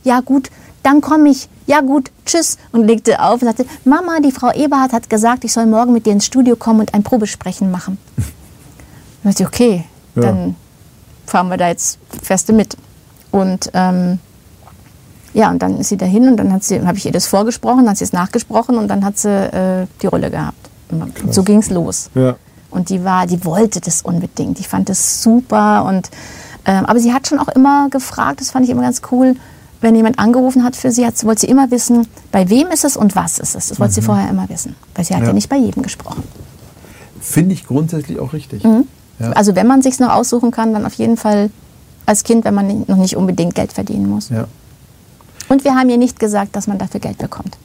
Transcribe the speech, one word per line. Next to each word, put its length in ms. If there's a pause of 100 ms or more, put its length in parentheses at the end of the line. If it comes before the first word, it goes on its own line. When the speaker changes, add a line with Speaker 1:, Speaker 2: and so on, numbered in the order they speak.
Speaker 1:
ja 160
gut, 300 (340)
dann 180
komm 240
ich, 240 (180)
ja 140
gut, 300 (140)
tschüss“, 320 (140)
und 140
legte 360
auf 200
und 60
sagte, 180 (200)
„Mama, 380
die 80
Frau 200
Eberhardt 420
hat 160
gesagt, 360
ich 80
soll 120
morgen 280
mit 120
dir 80
ins 120
Studio 300
kommen 260
und 120
ein 100
Probesprechen 680
machen.“ 260 (200)
Speaker 2:
<laughs> 1040
Speaker 1:
Und 100
dachte 100
ich, 40
„Okay, 360 (320)
Speaker 2:
Ja. 60
Speaker 1:
dann 340 (720)
fahren 240
wir 80
da 100
jetzt 300 (260)
feste 300
mit.“ 240 (540)
Und, 420
ähm, 460 (1120)
ja, 180
und 100
dann 160
ist 120
sie 80
dahin 320
und 80
dann 160
hat 100
sie, 180
hab 160
ich 80
ihr 60
das 160
vorgesprochen, 520
dann 100
hat 80
sie 80
es 80
nachgesprochen 640
und 100
dann 180
hat 120
sie, 120
äh, 560 (160)
die 60
Rolle 240
gehabt. 380 (200)
Und 240
Speaker 2:
Krass. 220
Speaker 1:
so 80
ging's 260
los. 460
Speaker 2:
Ja. 200 (360)
Speaker 1:
Und 180
die 140
war, 240
die 180
wollte 360
das 200
unbedingt, 580
die 40
fand 260
das 320
super 640
und, 240 (560)
ähm, 200
aber 140
sie 140
hat 140
schon 120
auch 100
immer 400
gefragt, 520
das 100
fand 140
ich 60
immer 120
ganz 180 (100)
cool, 240 (460)
wenn 140
jemand 240
angerufen 440
hat 120
für 160
sie, 140
hat, 200
wollte 160
sie 60
immer 240
wissen, 360 (240)
bei 180
wem 200
ist 160
es 120
und 180
was 240
ist 160
es. 140
Das 100
wollte 160
sie 60
Speaker 2:
Mhm. 40
Speaker 1:
vorher 240
immer 200
wissen, 260 (200)
weil 100
sie 100
hat 60
ja 60
Speaker 2:
Ja. 60
Speaker 1:
nicht 160
bei 80
jedem 260
gesprochen. 400 (1000)
Speaker 2:
Finde 320
ich 140
grundsätzlich 520
auch 140
richtig. 300
Speaker 1:
Mhm. 220 (340)
Speaker 2:
Ja. 120
Speaker 1:
Also 240
wenn 120
man 140
sich's 180
noch 140
aussuchen 380
kann, 220
dann 120
auf 80
jeden 240
Fall 320 (560)
als 180
Kind, 220
wenn 80
man 140
nicht, 220
noch 80
nicht 200
unbedingt 380
Geld 180
verdienen 360
muss. 200
Speaker 2:
Ja. 180 (1000)
Speaker 1:
Und 140
wir 120
haben 140
ihr 80
nicht 220
gesagt, 360
dass 120
man 100
dafür 220
Geld 180
bekommt. 480